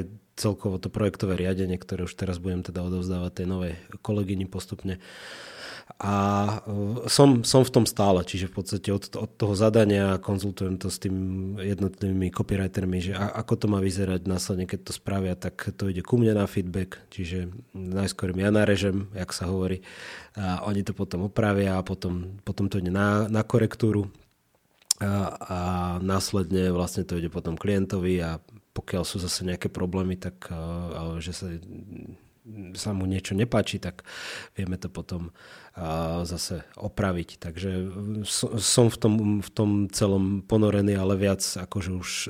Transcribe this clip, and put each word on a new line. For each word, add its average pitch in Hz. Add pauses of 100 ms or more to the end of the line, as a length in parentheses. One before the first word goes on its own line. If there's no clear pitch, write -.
(340)
celkovo 98
to 98
projektové 98
riadenie, 92
ktoré 90
už -
teraz 90
budem 90
teda 90
odovzdávať 90
tej 90
novej 92 (280)
kolegyni 98
postupne. 95 (1000)
A, 101 (500)
e, 104
som, 139
som 131
v -
tom 120
stále, 98
čiže 92
v -
podstate 98
od, 98 (160)
od 107
toho 104
zadania 101
konzultujem 95
to -
s -
tým 95 (420)
jednotlivými 95
copywritermi, 92
že 95
a-, 101
ako -
to -
má 101
vyzerať 92
následne, 92
keď 92
to -
spravia, 95
tak - (160)
to 98
ide 90
ku -
mne 110
na 98
feedback, 90
čiže 90 (240)
najskôr 95
ja 92
narežem, 101
jak 92
sa 90
hovorí, 92 (560)
a 92
oni 101
to 95
potom 95
opravia 98
a 92
potom, 92
potom 98
to 101
ide 90
na, 104
na 110
korektúru. 107 (960)
A, 101
a - (420)
následne 92
vlastne 90
to 87
ide 85
potom 82
klientovi 92
a 82 (320)
pokiaľ -
sú -
zase 87
nejaké 90
problémy, 92
tak, -
a, 87 (400)
ale 82
že 82
sa, 95 (1300)
sa 104
mu 95
niečo 95
nepáči, 104
tak - (520)
vieme 92
to 90
potom, 85 (440)
a, 82
zase 85 (120)
opraviť. 95
Takže, 90
mm, 101
so-, -
som 117
v -
tom, 107 (260)
v 95
tom 104 (180)
celom 98
ponorený, 101
ale 98
viac 98
akože 90
už 90 (200)